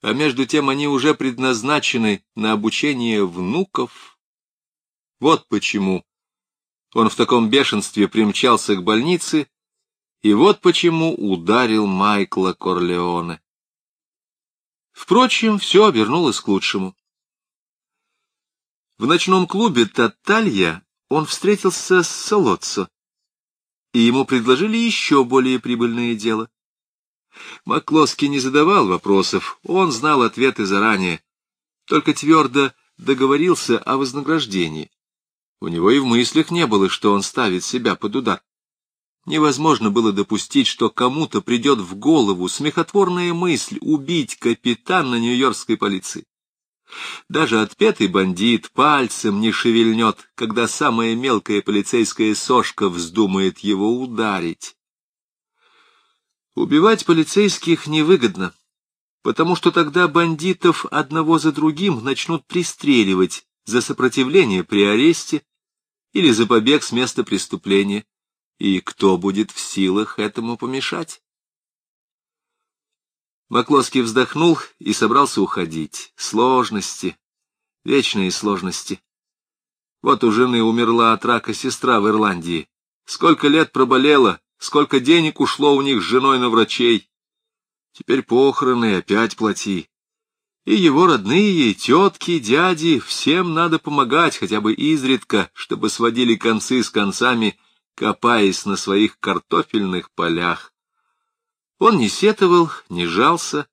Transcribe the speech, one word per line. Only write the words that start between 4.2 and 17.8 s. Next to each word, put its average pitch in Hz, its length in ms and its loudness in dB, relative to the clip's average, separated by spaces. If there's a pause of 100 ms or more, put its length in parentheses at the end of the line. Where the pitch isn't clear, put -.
Вот 151 300 2
почему 98 560 -2 (880)
он 110 160 2
в - 60 -8
таком 117 340 2
бешенстве 107 580 0
примчался 107 680 0
к 92 80 -8
больнице, 143 640 -2 (720)
и 104 120 4
вот 170 280 4
почему 165 540 0
ударил 104 720 0
Майкла 95 680 0
Корлеоне. 87 880 -4 (1500)
Впрочем, 233 680 2
все 202 280 4
обернулось 131 540 2
к - 80 -10
лучшему. 95 480 -2 (2000)